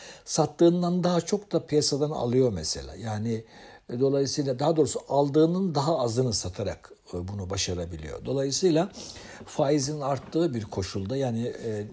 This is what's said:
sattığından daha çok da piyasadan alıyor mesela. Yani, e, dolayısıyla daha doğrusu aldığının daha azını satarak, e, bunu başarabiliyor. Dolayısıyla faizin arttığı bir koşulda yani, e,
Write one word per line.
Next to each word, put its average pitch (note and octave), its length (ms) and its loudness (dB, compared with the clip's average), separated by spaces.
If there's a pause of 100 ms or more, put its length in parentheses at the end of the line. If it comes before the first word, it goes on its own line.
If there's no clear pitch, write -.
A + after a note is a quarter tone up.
(240)
sattığından F3 800 4
daha F3 160 2
çok - 320 -4
da D#3+ 140 0
piyasadan D3 440 2
alıyor B2 420 2
mesela. D#2 440 -6
Yani, A2 480 -4 (480)
e, A#2+ 80 -4
dolayısıyla C#3 580 0
daha D3+ 180 2
doğrusu D3+ 320 4
aldığının D#3 640 4
daha C#3+ 240 2
azını A#2+ 340 2
satarak, - 600 -6 (220)
e, F2+ 140 -6
bunu G2 220 -6
başarabiliyor. E2+ 720 -6
Dolayısıyla C#3 680 2 (540)
faizin D3 540 0
arttığı C#3+ 540 0
bir G#2+ 100 -4
koşulda G2 520 -4
yani, A#2+ 300 0
e, G#2+ 460 -6